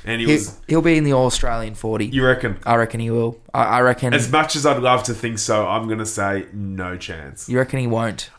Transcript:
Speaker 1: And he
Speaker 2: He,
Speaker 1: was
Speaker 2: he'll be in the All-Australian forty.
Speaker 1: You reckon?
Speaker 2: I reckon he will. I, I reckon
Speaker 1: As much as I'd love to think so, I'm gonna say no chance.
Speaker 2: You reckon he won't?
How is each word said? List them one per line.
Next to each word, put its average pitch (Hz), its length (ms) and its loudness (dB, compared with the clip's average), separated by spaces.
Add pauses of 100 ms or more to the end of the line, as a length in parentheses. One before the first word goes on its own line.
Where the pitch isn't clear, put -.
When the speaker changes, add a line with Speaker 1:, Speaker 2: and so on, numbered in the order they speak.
Speaker 1:
And 117 180 -4
he 113 60 -2
Speaker 2:
He, 151 60 6
Speaker 1:
was 104 340 -2
Speaker 2:
he'll 160 140 2
be 165 160 4
in 151 60 2
the 143 100 2
All-Australian 120 640 0
forty. 107 320 -4
Speaker 1:
You 131 180 0
reckon? 123 400 2
Speaker 2:
I 120 100 4
reckon 117 240 2
he 113 120 -2
will. 117 280 0 (140)
I, 127 100 2
I 113 180 2
reckon 123 340 2
Speaker 1:
As 123 160 0
much 156 240 2
as 147 100 0
I'd 131 160 4
love 127 220 4
to 120 100 -4
think 113 240 -4
so, 107 300 0
I'm 110 200 -2
gonna 110 180 -4
say 98 460 -2
no 95 460 -6
chance. 80 500 -14
Speaker 2:
You 123 120 0
reckon 131 200 -2
he 123 80 -2
won't? 113 520 -4